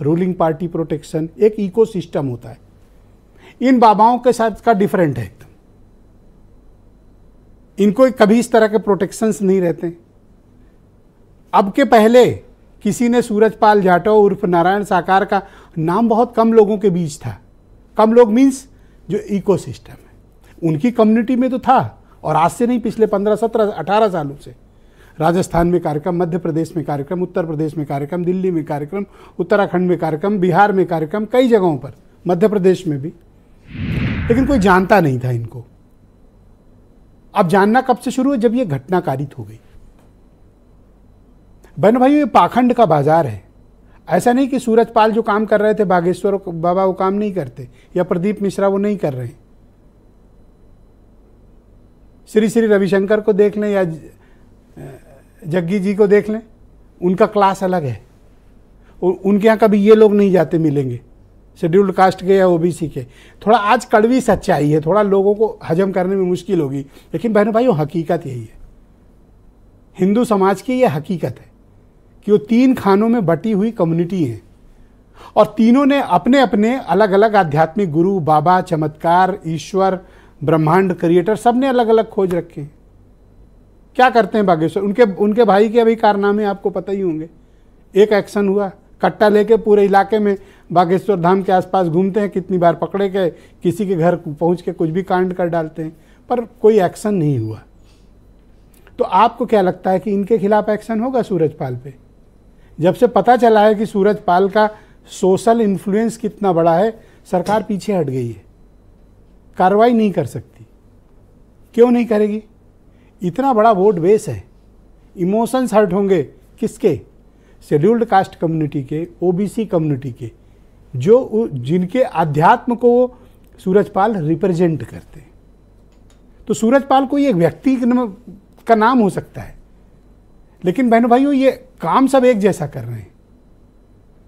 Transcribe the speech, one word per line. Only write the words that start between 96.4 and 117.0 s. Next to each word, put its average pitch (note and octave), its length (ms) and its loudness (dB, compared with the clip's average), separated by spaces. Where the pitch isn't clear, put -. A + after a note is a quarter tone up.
कोई A3 380 2
एक्शन F#3 340 -2
नहीं D3 260 0
हुआ। A2 220 -8
तो B3 60 -4
आपको A3+ 420 0
क्या G#3 160 2
लगता F#3 300 -2
है F#3+ 80 0
कि G#3+ 120 -6
इनके G3+ 260 0
खिलाफ G#3 320 0
एक्शन G#3+ 300 -4
होगा B3+ 220 -2
सूरजपाल D3+ 540 -4
पे? B2+ 340 -20
जब D#3+ 140 2
से B3 140 2
पता A#3 300 2
चला A3 280 4
है A3 100 4
कि G#3+ 100 -4
सूरजपाल G3 640 0
का G#3+ 200 0
सोशल G3 400 2
इन्फ्लुएंस G#3 560 -2
कितना G3 360 -4
बड़ा E3 240 2
है, A3 220 -2
सरकार G3 320 -2
पीछे G#3 300 -6
हट F3 120 -2
गई C3 220 -6
है, G#2 160 -14
कार्रवाई G#3 360 2
नहीं A3 180 0
कर D#3+ 140 -4
सकती। - 420 -16
क्यों A#3+ 180 4
नहीं A#3+ 140 2
करेगी? G#3+ 380 -2
इतना B3+ 320 -2
बड़ा A3 180 4
वोट G3+ 240 2
बेस F#3 340 0
है, G#2 140 -10
इमोशंस A3 560 -2
हर्ट G3+ 200 2
होंगे। F#3+ 300 0
किसके? F#3+ 420 -2